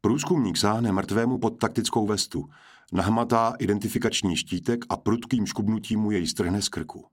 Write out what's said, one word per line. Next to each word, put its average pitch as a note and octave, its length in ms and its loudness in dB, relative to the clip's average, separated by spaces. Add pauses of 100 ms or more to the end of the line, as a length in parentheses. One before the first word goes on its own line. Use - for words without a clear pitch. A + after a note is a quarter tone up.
Průzkumník B2 560 2
sáhne G#2+ 340 2
mrtvému G#2 460 0
pod A2 120 0
taktickou G#2+ 580 0
vestu, - 420 -4 (420)
nahmatá A2+ 680 2
identifikační G#2 760 0
štítek A#2+ 540 -2
a G2 80 -2
prudkým A2+ 480 0
škubnutím G#2+ 540 -2
mu G#2+ 120 0
jej F2+ 160 0
strhne F#2 340 0
z - 80 -2
krku. - 420 -10